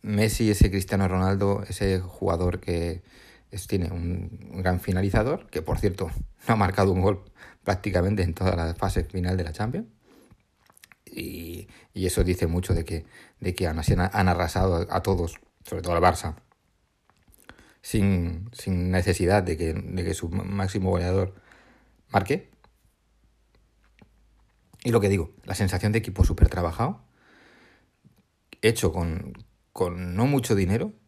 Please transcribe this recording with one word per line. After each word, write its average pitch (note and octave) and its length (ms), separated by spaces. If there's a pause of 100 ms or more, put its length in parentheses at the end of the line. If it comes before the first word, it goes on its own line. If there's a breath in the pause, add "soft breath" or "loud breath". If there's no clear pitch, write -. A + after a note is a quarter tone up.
Messi, G#2+ 480
ese G2+ 200
Cristiano F#2+ 380
Ronaldo, G2 580
ese G2 320
jugador F2+ 600
que E2+ 420 (480 loud breath)
es, - 160
tiene F#2 240
un, F2 640
un F#2 80
gran F#2 180
finalizador, G#2 720
que - 140
por - 160
cierto F#2 320 (160)
<laughs> - 200
no B2 60
ha - 20
marcado G2 360
un F#2 100
gol F#2+ 240 (380 loud breath)
prácticamente G2 580
en E2 140
toda F#2 200
la E2+ 200
fase F#2+ 280
final F2+ 340
de F2+ 60
la D#2+ 80
Champions, B2+ 360 (1200 loud breath)
y, F2 600 (260 loud breath)
y F#2 120
eso F#2 180
dice F2+ 220
mucho F2 300
de D#2+ 100
que, D#2+ 200 (340 loud breath)
de F#2 160
que F#2 120
aún D#2+ 120
así D#2+ 140
han, F2+ 200
han F#2+ 140
arrasado F2+ 480
a, F2 200
a F#2+ 60
todos, F2 380 (260)
sobre F2+ 160
todo E2+ 140
al E2+ 80
Barça, F2 320 (1500 loud breath)
sin, F#2+ 720
sin F2+ 380
necesidad F#2 500
de F2+ 160
que, D#2+ 160
de F2+ 320
que F#2 80
su E2+ 160
máximo F#2+ 640
goleador F2+ 420 (760 soft breath)
marque. G#2 420 (2250)
Y B2 80
lo A2 100
que G2+ 80
digo, G2 240 (100)
la F#2 120
sensación G2 360
de A2+ 80
equipo F#2+ 240
súper F2 260
trabajado, F2 540 (1600 soft breath)
hecho G#2+ 320
con, E2+ 400 (400)
con F2+ 420
no A2+ 120
mucho C3+ 280
dinero G#2 380 (140)